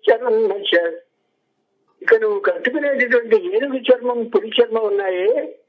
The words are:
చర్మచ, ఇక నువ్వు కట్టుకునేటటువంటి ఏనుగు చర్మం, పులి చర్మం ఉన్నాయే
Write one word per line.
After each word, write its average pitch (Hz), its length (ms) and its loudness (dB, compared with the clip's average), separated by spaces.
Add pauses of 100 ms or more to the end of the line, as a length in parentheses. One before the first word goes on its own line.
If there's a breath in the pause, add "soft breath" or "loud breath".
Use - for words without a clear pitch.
చర్మచ, 220 720 2 (1300)
ఇక - 140 4
నువ్వు 214 260 -2
కట్టుకునేటటువంటి 240 960 0 (100)
ఏనుగు 262 340 -2
చర్మం, 247 440 0
పులి 220 260 -2
చర్మం 226 340 0
ఉన్నాయే 196 440 0 (400)